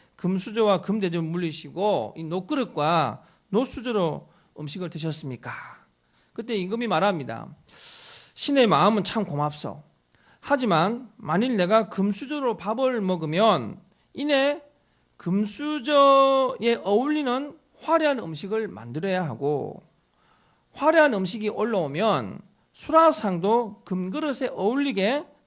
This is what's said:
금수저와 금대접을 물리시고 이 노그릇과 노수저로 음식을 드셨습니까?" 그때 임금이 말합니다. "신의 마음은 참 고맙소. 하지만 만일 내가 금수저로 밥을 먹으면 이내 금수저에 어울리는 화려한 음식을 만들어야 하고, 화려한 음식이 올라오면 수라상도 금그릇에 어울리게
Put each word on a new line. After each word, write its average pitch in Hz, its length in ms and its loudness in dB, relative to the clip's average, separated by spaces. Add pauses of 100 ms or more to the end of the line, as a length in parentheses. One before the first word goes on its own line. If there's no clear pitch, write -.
(160)
금수저와 196 640 2
금대접을 180 420 -2
물리시고 160 920 -2
이 160 60 -10
노그릇과 165 1000 -2 (260)
노수저로 214 800 -2 (300)
음식을 156 300 -8
드셨습니까?" 147 600 -8 (840)
그때 233 220 -6
임금이 208 320 -4
말합니다. 160 680 -2 (800)
"신의 277 320 4
마음은 190 360 4
참 220 220 -2
고맙소. 147 580 -6 (640)
하지만 233 680 2
만일 214 400 0
내가 196 320 4
금수저로 240 680 -2
밥을 226 440 -2
먹으면 165 800 0 (320)
이내 285 480 0 (560)
금수저에 269 1700 2
어울리는 269 760 0 (220)
화려한 302 400 2
음식을 202 480 -6
만들어야 160 580 -4
하고, 139 560 -4 (920)
화려한 302 420 6
음식이 202 340 -2
올라오면 180 920 0 (320)
수라상도 226 1120 2
금그릇에 240 680 -4
어울리게 254 720 0 (220)